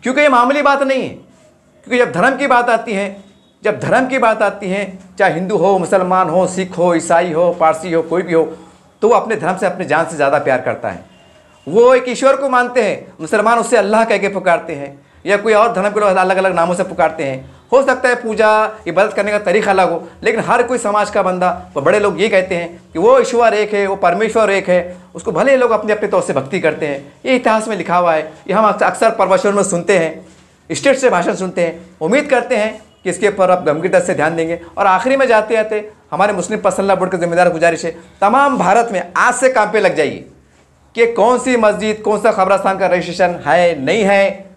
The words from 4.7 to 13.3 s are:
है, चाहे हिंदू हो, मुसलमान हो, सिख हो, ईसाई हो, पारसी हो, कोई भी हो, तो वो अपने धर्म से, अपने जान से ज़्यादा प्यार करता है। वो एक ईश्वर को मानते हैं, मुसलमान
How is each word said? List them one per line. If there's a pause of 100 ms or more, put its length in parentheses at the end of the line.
है, (320)
चाहे
हिंदू
हो,
मुसलमान
हो,
सिख
हो,
ईसाई
हो,
पारसी
हो,
कोई
भी
हो, (580)
तो
वो
अपने
धर्म
से,
अपने
जान
से
ज़्यादा
प्यार
करता
है। (640)
वो
एक
ईश्वर
को
मानते
हैं,
मुसलमान